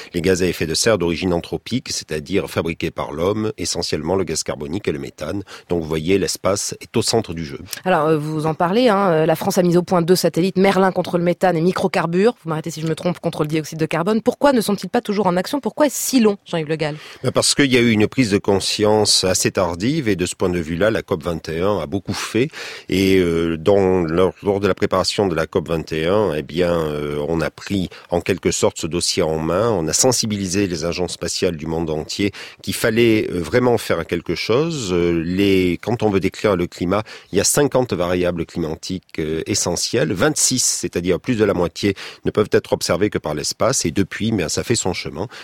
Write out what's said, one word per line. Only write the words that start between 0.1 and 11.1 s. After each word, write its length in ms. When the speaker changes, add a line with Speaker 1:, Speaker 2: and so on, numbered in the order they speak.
Speaker 1:
Les 80
gaz 200
à 60
effet 180
de 80
serre 240
d'origine 360
anthropique, 580
c'est-à-dire 580
fabriqués 400
par 220
l'homme, 480
essentiellement 560
le 80
gaz 200
carbonique 440
et 40
le 60
méthane. 460
Donc 140
vous 40
voyez, 300
l'espace 640
est 160
au 60
centre 300
du 120
jeu. 140
Speaker 2:
Alors, 240
euh, 100
vous 300
en 80
parlez, 320
hein, 240
euh, 140
la 100
France 240
a 20
mis 160
au 60
point 180
deux 140
satellites, 420
Merlin 340
contre 280